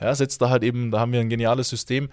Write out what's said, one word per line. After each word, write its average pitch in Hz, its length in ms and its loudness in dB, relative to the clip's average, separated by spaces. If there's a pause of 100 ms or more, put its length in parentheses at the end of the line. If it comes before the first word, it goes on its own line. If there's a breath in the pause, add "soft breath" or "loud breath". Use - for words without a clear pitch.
Ja, 117 160 0
setzt 135 260 0
da 123 80 2
halt 127 140 2
eben, 120 260 0
da 107 80 0
haben 117 140 0
wir 123 80 2
ein 113 80 0
geniales 117 400 0
System, 135 440 -4